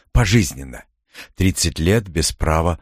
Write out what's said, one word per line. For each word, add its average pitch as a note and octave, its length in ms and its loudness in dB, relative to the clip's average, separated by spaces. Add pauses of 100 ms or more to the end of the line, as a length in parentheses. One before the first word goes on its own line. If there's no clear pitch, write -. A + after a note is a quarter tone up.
(120)
пожизненно. F2+ 720 0 (520)
Тридцать F2+ 420 0
лет G2 300 2
без D#2+ 240 -2
права E2 500 0